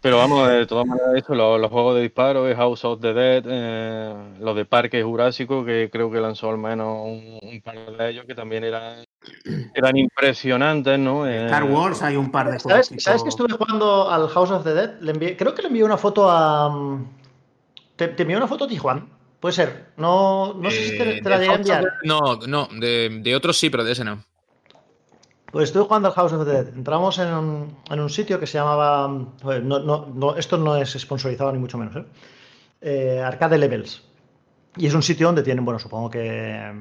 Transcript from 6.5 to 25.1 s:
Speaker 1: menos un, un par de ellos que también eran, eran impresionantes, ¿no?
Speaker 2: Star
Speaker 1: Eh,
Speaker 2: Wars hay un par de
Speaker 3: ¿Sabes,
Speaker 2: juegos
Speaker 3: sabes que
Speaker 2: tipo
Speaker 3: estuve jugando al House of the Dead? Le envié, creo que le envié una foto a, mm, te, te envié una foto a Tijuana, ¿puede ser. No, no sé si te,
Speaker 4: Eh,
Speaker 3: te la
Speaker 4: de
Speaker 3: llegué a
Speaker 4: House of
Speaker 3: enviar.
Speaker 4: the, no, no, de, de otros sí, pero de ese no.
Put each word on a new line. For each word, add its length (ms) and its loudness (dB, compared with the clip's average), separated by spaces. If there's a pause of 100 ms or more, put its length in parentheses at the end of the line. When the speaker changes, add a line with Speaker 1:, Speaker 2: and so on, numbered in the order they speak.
Speaker 1:
menos 480 -6
un, 340 -14
un 220 -18
par 140 -18
de 340 -8
ellos 160 -12
que 80 -14
también 300 -8
eran, 400 -8 (720)
eran 200 4
impresionantes, 1000 2
¿no? 300 0
Speaker 2:
Star 360 0
Speaker 1:
Eh, 40 0
Speaker 2:
Wars 340 2
hay 140 0
un 160 0
par 180 0
de 100 -4
Speaker 3:
¿Sabes, 280 4
Speaker 2:
juegos 160 -10
Speaker 3:
sabes 200 2
que 60 -2
Speaker 2:
tipo 160 -2
Speaker 3:
estuve 140 0
jugando 500 2
al 200 2
House 200 2
of 140 -2
the 100 0
Dead? 280 -2
Le 100 -4
envié, 260 -4
creo 160 0
que 80 -8
le 60 -6
envié 160 2
una 140 4
foto 340 4
a, 380 4
mm, 360 -6 (880)
te, 120 -2
te 160 -2
envié 140 0
una 100 0
foto 160 -4
a 60 -4
Tijuana, 360 -2 (360)
¿puede 120 -2
ser. 440 -2
No, 560 2
no 180 -4
sé 140 -2
si 120 -4
te, 200 -2
Speaker 4:
Eh, 40 -8
Speaker 3:
te 80 -4
la 100 4
Speaker 4:
de 60 2
Speaker 3:
llegué 80 4
a 40 2
Speaker 4:
House 120 0
of 60 4
Speaker 3:
enviar. 260 0
Speaker 4:
the, 60 -4
no, 300 2 (100)
no, 320 -4
de, 420 0
de 140 0
otros 240 0
sí, 100 2
pero 140 0
de 80 -2
ese 140 -4
no. 180 -10 (1300)